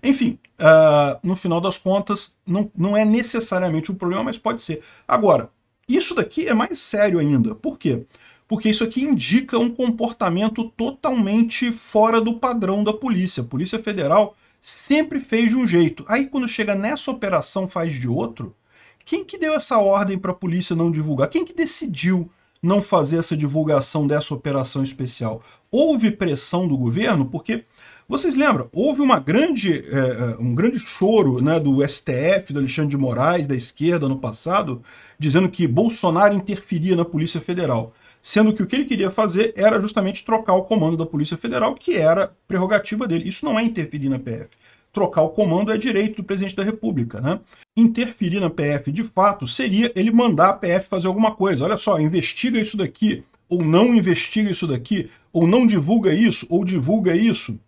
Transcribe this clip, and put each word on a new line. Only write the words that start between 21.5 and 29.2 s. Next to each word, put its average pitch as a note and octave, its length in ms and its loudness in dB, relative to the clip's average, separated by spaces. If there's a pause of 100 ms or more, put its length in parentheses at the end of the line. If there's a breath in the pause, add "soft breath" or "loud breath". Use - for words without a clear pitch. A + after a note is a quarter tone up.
decidiu F#3 800 -2 (320 soft breath)
não G3 180 2
fazer E3 380 0
essa D#3+ 180 -2
divulgação D3 680 0
dessa D3 260 -2
operação C3+ 500 -4
especial? A#2+ 600 -6 (280 soft breath)
Houve B3+ 400 2
pressão F3 560 -2
do D3 80 0
governo? C3 520 0
Porque, A3 380 -6 (440 soft breath)
vocês C#4 260 -2
lembram, C4 380 2
houve C4+ 300 0
uma B3+ 180 2